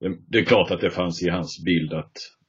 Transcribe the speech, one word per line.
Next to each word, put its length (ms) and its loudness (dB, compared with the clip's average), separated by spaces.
det, 160 -4
det 100 2
är 60 4
klart 260 4
att 100 -2
det 100 2
fanns 360 -4
i 40 2
hans 340 -6
bild 280 2
att 200 -8